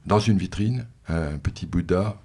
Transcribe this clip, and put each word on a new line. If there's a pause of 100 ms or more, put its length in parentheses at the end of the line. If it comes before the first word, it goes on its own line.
dans
une
vitrine, (240)
un,
un
petit
Bouddha